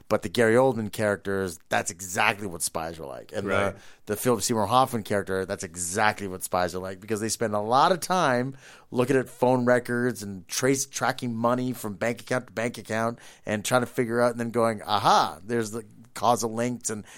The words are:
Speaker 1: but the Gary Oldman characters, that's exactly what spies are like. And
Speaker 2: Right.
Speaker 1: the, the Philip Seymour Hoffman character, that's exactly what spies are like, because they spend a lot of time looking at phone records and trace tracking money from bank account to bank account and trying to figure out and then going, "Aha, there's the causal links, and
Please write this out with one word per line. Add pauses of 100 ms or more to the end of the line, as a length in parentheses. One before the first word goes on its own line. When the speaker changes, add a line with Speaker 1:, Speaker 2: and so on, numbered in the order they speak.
Speaker 1:
but
the
Gary
Oldman
characters, (100)
that's
exactly
what
spies
are
like.
And
Speaker 2:
Right. (320)
Speaker 1:
the,
the
Philip
Seymour
Hoffman
character,
that's
exactly
what
spies
are
like,
because
they
spend
a
lot
of
time (340)
looking
at
phone
records
and
trace
tracking
money
from
bank
account
to
bank
account (260)
and
trying
to
figure
out
and
then
going,
"Aha,
there's
the (300)
causal
links,
and (140)